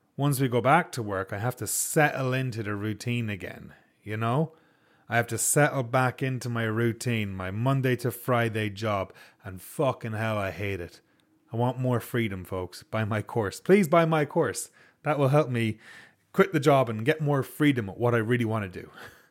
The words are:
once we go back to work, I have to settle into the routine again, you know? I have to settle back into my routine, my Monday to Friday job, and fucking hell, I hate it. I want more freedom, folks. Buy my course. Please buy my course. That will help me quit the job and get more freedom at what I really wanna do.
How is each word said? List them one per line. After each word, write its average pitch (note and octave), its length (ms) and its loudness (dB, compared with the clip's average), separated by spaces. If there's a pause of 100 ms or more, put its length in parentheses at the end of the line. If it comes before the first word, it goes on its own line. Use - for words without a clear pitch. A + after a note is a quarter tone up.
(160)
once C#3 240 0
we C3+ 80 2
go A#2 140 0
back D#3 300 4
to A#2+ 100 -6
work, G2 280 -4
I G#2 60 -6
have A2+ 200 -4
to G#2+ 100 -8
settle C#3 640 0
into B2+ 300 -4
the G#2 120 -4
routine A2 540 -4
again, - 460 -10 (280)
you G#2 140 -8
know? A#2+ 360 0 (540)
I A2 100 -2
have A#2+ 100 4
to A2+ 100 -6
settle C#3 460 2
back B2+ 400 0
into C3 260 -4
my A#2 160 -2
routine, A2 720 -2
my F#2 140 -6
Monday B2+ 460 0
to B2 140 -4
Friday A2+ 600 -2
job, G2 420 -4 (320)
and F#2+ 160 -12
fucking A#2+ 540 -4
hell, A2 240 -2
I G2 140 -4
hate G2 280 -6
it. - 220 -12 (500)
I A2+ 60 -6
want B2 200 0
more B2+ 220 0
freedom, G2 460 -2
folks. F#2 360 -8
Buy A2 220 -2
my G#2+ 160 -2
course. G#2 400 -4
Please F#3+ 280 6
buy E3 180 6
my D#3+ 180 2
course. C#3 460 -2 (320)
That D3 160 0
will C#3 100 4
help C#3+ 220 4
me A2+ 280 0 (580)
quit F#3+ 160 4
the D#3 80 2
job C3+ 300 6
and A2 120 -4
get D3+ 200 0
more C#3+ 200 2
freedom B2 460 2
at F#2 100 -10
what A#2+ 160 2
I A#2+ 40 4
really A#2 260 2
wanna A2 240 -2
do. F2 220 -14 (400)